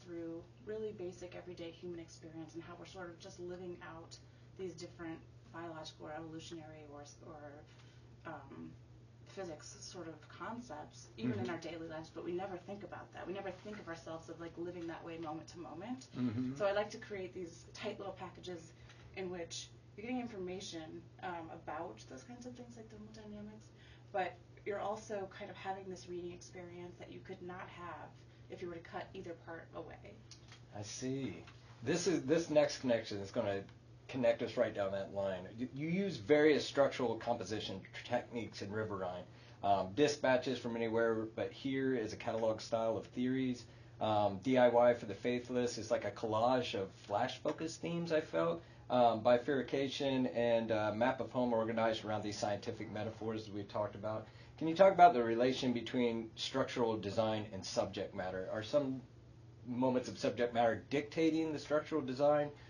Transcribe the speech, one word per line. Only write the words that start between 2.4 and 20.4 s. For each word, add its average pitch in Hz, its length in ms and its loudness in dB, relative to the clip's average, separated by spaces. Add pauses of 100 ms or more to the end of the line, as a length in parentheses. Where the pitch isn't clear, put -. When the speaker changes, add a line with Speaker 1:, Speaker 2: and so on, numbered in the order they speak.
Speaker 1:
and 165 100 -8
how 175 140 -12
we're 170 80 -14
sort 180 220 -10
of 170 120 -14
just - 200 -16
living 175 420 -8
out 165 340 -14 (420)
these 185 160 -6
different 165 440 -8 (360)
biological 165 520 -10
or 156 60 -8
evolutionary 156 800 -10
or, 147 100 -12 (240)
or, 147 260 -12 (720)
um, - 440 -12 (560)
physics 170 540 -10
sort 170 280 -10
of 160 60 -10 (140)
concepts, 175 880 -10
even 226 220 -2
in - 80 -
Speaker 2:
Mm-hmm. - 60 -2
Speaker 1:
our 165 60 -4
daily 165 300 -8
lives, 160 260 -10
but 160 80 -8
we 170 100 -4
never 185 260 -4
think 202 260 -12
about - 300 -12
that. - 120 -10
We 175 60 -6
never 196 180 -6
think 208 300 -10
of 165 80 -12
ourselves 165 400 -10
as, 165 120 -10
like, 165 180 -10
living 175 300 -6
that 160 160 -8
way 165 120 -8
moment 160 320 -6
to - 100 -14
moment. 175 500 -8 (100)
Speaker 2:
Mm-hmm. 127 360 0
Speaker 1:
So 196 120 2
I 196 60 4
like 214 180 0
to 220 80 -8
create 190 340 -8
these 175 400 -10
tight 208 260 -6
little 190 140 -8
packages 180 600 -12 (440)
in 185 140 -4
which 170 380 -8 (280)
you're 202 60 -12
getting 247 180 -2
information, 180 800 -6 (220)